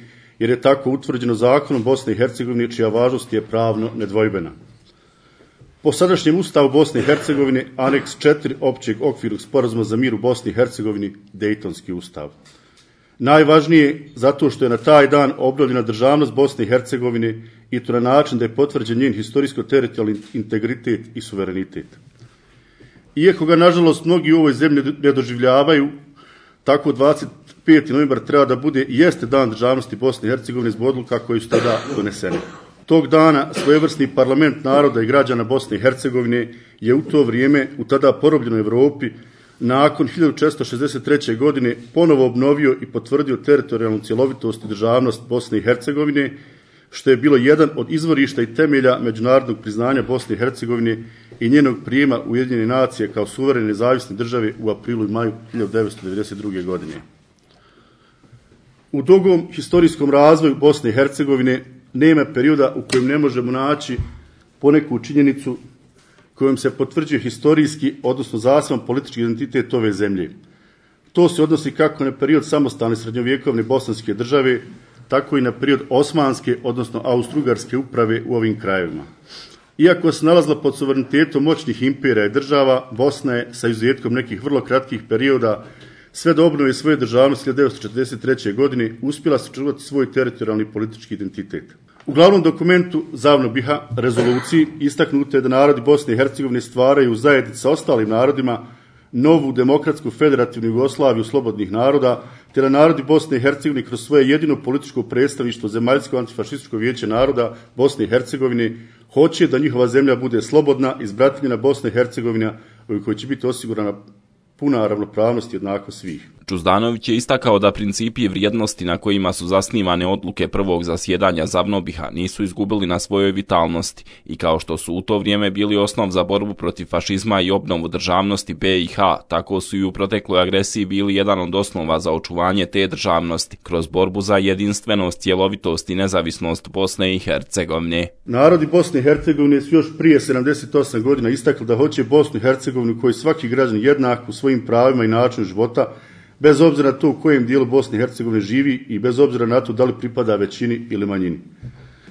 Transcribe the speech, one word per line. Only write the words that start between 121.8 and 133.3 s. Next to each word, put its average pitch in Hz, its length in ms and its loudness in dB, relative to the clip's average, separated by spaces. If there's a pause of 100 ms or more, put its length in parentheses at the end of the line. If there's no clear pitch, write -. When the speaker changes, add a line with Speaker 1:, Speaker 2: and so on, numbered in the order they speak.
Speaker 2:
nisu 90 320 -6
izgubili 101 440 -4
na 87 120 -2
svojoj 98 340 0
vitalnosti 85 720 -2 (200)
i, - 120 -12
kao 80 220 0
što 80 180 -6
su 85 180 -10
u 90 60 -4
to 107 180 -2
vrijeme 101 320 -2
bili 104 260 -2
osnov 101 340 -2
za 90 140 0
borbu 101 300 -4
protiv 87 320 -8
fašizma 95 540 -2
i 90 100 0
obnovu 87 380 -2
državnosti 92 640 -2
B 92 260 0
I 87 60 -2
H, 95 300 0 (120)
tako 85 320 -4
su - 160 -8
i 95 60 -2
u 95 100 -2
protekloj 98 500 -2
agresiji 98 420 -2
bili 98 300 -2
jedan 98 260 0
od 87 140 -4
osnova 82 460 -2
za 82 120 -2
očuvanje 87 540 -2
te 98 200 0
državnosti 85 760 -4